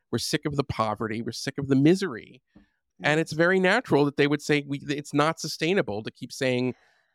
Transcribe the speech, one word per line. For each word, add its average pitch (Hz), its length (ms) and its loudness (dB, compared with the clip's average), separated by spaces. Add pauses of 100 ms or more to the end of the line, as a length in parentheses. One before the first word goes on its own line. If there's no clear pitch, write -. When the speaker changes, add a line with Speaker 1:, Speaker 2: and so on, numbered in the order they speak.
(120)
Speaker 1:
We're 120 60 0
sick - 280 -4
of 147 100 -6
the 139 80 0
poverty. 110 580 -4
We're 113 120 -8
sick - 260 -10
of 139 80 -6
the 135 80 4
misery." 143 680 2 (600)
And 151 160 2
Speaker 2:
Yes. 160 40 2
Speaker 1:
it's 156 100 -8
very 175 260 4
natural 185 460 2
that 139 120 -2
they 151 100 4
would 147 140 0
say, 147 240 0
"We, 143 220 -6
it's 143 260 -6
not 151 260 2
sustainable 160 640 -2
to 123 60 -10
keep - 220 -14
saying 127 420 0 (420)